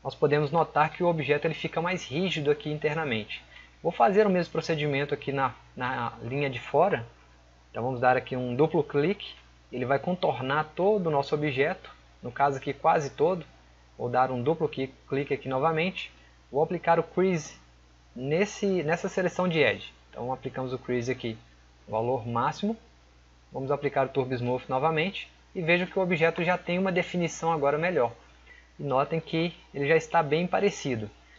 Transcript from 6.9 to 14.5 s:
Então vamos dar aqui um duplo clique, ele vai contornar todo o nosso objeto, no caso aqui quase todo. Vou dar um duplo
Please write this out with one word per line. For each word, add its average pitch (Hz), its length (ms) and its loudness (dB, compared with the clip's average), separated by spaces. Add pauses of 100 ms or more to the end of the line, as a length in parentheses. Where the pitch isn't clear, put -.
Então 117 140 -6
vamos 127 160 -4
dar 127 160 6
aqui 120 180 -2
um 127 220 -2
duplo 156 260 4
clique, 151 540 -2 (380)
ele 123 120 -4
vai 135 140 2
contornar 151 760 -2
todo 190 320 2
o 160 40 2
nosso 143 240 0
objeto, 147 580 -2 (300)
no 123 80 -8
caso 139 260 2
aqui 139 140 -4
quase 160 380 0
todo. 165 360 0 (520)
Vou 123 100 -4
dar 127 240 2
um 127 100 -2
duplo 156 280 0